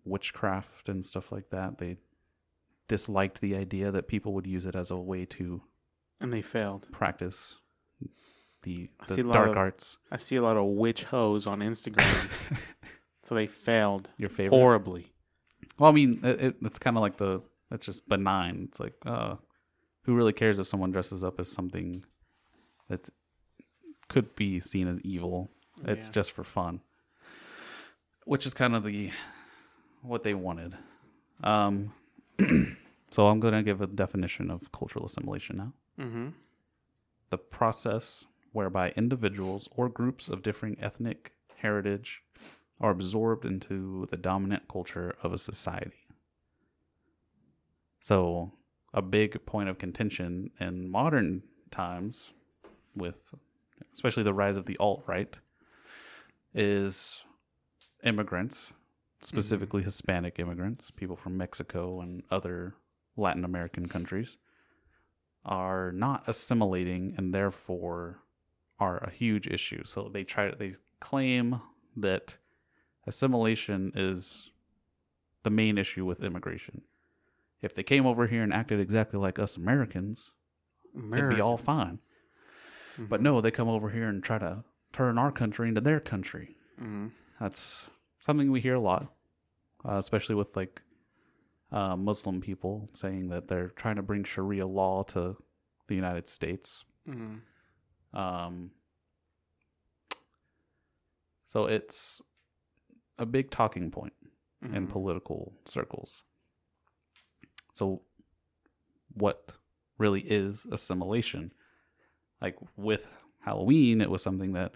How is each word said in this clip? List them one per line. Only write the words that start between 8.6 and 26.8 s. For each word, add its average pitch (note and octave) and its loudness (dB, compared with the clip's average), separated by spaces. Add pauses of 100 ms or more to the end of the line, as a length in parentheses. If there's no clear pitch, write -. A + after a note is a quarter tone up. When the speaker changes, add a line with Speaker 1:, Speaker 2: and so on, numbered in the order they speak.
Speaker 1:
the, F2+ -8 (100)
Speaker 2:
I - -18
Speaker 1:
the B2 -2
Speaker 2:
see A#2+ 2
a B2+ 2
lot A#2+ 4
Speaker 1:
dark G#2+ 8
Speaker 2:
of, G#2 2
Speaker 1:
arts. - -2 (120)
Speaker 2:
I - -6
see C3 -2
a B2 4
lot A2+ 6
of G2+ 4
witch A2 2
hoes G#2+ 2
on G2+ -2
Instagram. - 0
Speaker 1:
<laughs> - -20 (480)
Speaker 2:
So - -2
they A2 2
failed G#2 2
Speaker 1:
Your G2+ -2
favorite? G2 8
Speaker 2:
horribly. G2+ 8 (680)
Speaker 1:
Well, D3 12
I D3+ 12
mean, C3+ 8
it, B2 4
it, C3 2
it's - -4
kinda A#2 4
like G#2 2
the, F#2+ 2 (280)
it's - -8
just - -8
benign. F#2+ 2
It's - -14
like, - -8 (120)
uh, A#2 -4 (640)
who B2 4
really A#2 6
cares G#2+ 4
if F#2+ -2
someone F#2+ 0
dresses F#2 -2
up F2+ -4
as F2+ -4
something F2+ -6 (840)
that - -8 (1000)
could - 2
be G2 -2
seen F#2 0
as F2+ -2
evil? F2+ -4 (320)
It's G#2+ -2
Speaker 2:
Yeah. - -6
Speaker 1:
just G2+ 2
for - -10
fun. F2+ -4 (1400)